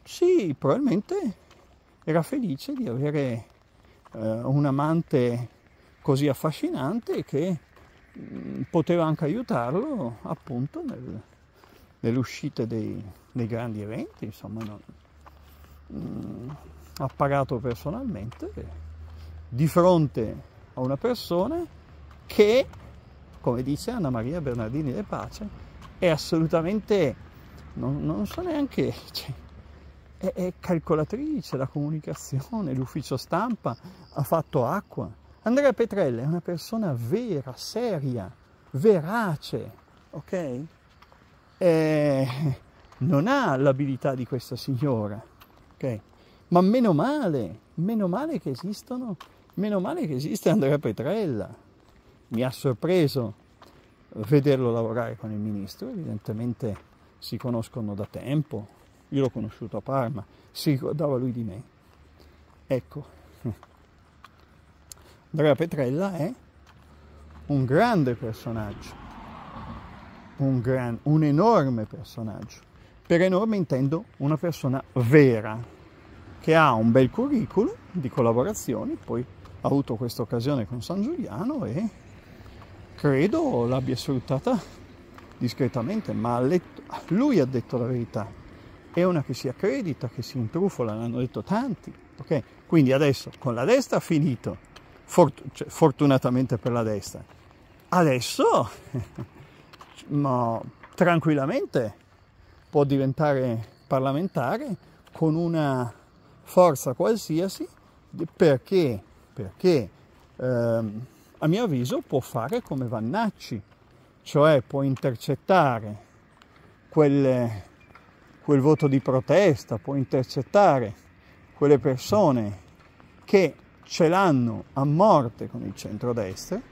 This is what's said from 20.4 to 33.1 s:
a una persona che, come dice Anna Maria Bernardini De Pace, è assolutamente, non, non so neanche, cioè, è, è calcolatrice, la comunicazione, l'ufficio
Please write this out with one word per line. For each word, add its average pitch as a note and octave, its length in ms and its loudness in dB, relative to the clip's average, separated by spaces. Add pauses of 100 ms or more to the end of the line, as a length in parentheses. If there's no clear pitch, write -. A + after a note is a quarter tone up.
a C3 80 -8
una C3 160 -2
persona A#3 640 -2 (640)
che, A3+ 420 4 (720)
come B2+ 240 -2
dice C#3+ 280 -4
Anna G3+ 180 -2
Maria B2+ 320 -4
Bernardini B2 500 -4
De G3 120 -6
Pace, F3 600 -10 (420)
è F3 40 6
assolutamente, E3 1080 0 (600)
non, C#3+ 300 -4
non G3 220 -2
so - 140 -8
neanche, C#4+ 520 -2 (180)
cioè, - 200 -10 (840)
è, F#3 160 -6
è F3+ 260 -4
calcolatrice, F3+ 960 -2
la C3 120 -2
comunicazione, D3+ 1080 -6
l'ufficio C3 420 -6